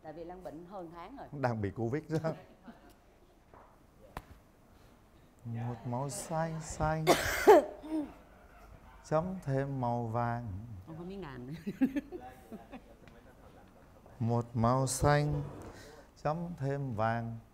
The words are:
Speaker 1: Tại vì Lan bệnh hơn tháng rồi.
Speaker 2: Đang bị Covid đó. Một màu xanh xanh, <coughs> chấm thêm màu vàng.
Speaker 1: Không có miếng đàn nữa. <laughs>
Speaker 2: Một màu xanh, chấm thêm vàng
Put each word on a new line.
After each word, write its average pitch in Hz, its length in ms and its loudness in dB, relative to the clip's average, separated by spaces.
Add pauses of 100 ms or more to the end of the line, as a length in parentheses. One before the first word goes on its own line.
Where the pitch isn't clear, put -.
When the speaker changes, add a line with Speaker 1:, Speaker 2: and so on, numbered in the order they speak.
Speaker 1:
Tại 156 100 -12
vì 165 120 -10
Lan 180 180 -12
bệnh 156 220 -10
hơn 180 300 -10
tháng 190 220 -14
rồi. 170 140 -12
Speaker 2:
Đang 123 300 0
bị 101 100 -2
Covid 117 320 -2 (200)
đó. 160 60 0 (3250)
Một 117 300 -4 (100)
màu 131 240 -2
xanh 160 520 -4
xanh, 156 440 0 (400)
<coughs> - 1600 4
chấm 160 200 2 (200)
thêm 139 360 0
màu 120 240 2
vàng. 117 420 0 (400)
Speaker 1:
Không 160 100 -12
có 175 60 -10
miếng 190 180 -8
đàn 127 260 -10
nữa. 143 60 -8 (260)
<laughs> 269 80 6 (2250)
Speaker 2:
Một 117 340 2
màu 127 340 6
xanh, 147 540 4 (840)
chấm 151 140 2 (220)
thêm 139 360 -2
vàng 117 420 0 (160)